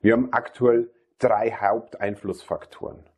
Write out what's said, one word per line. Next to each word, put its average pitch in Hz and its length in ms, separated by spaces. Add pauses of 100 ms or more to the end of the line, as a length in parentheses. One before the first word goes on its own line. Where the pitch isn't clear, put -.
Wir 107 120
haben 127 200
aktuell 117 560 (300)
drei 113 320
Haupteinflussfaktoren. - 1500 (160)